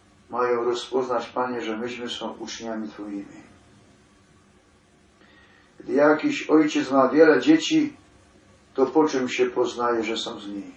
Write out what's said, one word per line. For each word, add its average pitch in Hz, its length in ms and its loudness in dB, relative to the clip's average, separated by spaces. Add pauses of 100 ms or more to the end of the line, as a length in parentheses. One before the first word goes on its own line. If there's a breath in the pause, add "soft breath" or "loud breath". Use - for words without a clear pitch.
(300)
mają 120 340 0
rozpoznać, 123 640 -2
Panie, 123 340 -6
że 110 140 -6
myśmy 120 320 -8
są 113 240 -8
uczniami 110 560 -10
Twoimi? 104 560 -12 (2250 soft breath)
Gdy - 120 -8
jakiś 147 580 2
ojciec 147 400 2
ma 135 180 4
wiele 147 320 6
dzieci, 156 560 2 (760)
to 131 120 4
po 156 220 2
czym 127 200 -2
się 127 180 0
poznaje, 117 580 -2
że 113 120 -4
są 113 240 -8
z 101 80 -14
nimi? 98 280 -12